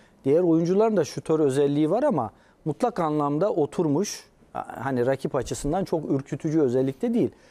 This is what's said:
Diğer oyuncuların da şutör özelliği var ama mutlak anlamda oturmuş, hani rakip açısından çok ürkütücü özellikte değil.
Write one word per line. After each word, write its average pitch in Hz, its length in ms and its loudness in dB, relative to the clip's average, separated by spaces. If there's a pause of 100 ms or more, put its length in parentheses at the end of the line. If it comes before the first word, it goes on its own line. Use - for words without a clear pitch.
(260)
Diğer 143 140 4
oyuncuların 185 580 2
da 160 60 4
şutör 156 360 -2
özelliği 143 520 2
var 240 120 0
ama 151 280 0 (340)
mutlak 190 340 -2
anlamda 151 520 0
oturmuş, 160 720 -2 (300)
hani 123 520 -4
rakip 135 300 -2
açısından 143 480 -4
çok 165 280 -4
ürkütücü 151 500 -2
özellikte 135 520 0
değil. 175 180 2 (200)